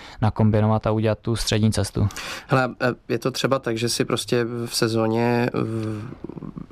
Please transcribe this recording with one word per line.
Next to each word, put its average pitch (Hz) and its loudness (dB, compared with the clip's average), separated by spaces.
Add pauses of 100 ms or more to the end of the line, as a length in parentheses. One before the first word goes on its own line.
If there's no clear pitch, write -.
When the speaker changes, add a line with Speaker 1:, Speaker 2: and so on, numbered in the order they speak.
(220)
Speaker 1:
nakombinovat 107 4
a 110 2
udělat 110 2
tu 117 -2
střední 107 2
cestu. 101 0 (400)
Speaker 2:
Hele, 131 4 (140)
eh, 123 0 (140)
je 120 0
to 131 -2
třeba 135 0
tak, 117 -2
že 117 -2
si 120 0
prostě 120 0
v 117 -6
sezóně 117 2
v-, 110 -4 (680)